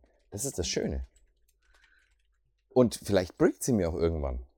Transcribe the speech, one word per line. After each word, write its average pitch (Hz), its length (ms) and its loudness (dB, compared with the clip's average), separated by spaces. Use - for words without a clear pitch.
Das 107 140 -8
ist 135 120 -6
das 87 100 -2
Schöne. - 380 -4
Und 123 260 4
vielleicht 92 420 0
breakt 202 240 2
sie 131 120 0
mir 90 160 2
auch 82 60 -2
irgendwann, 73 440 -2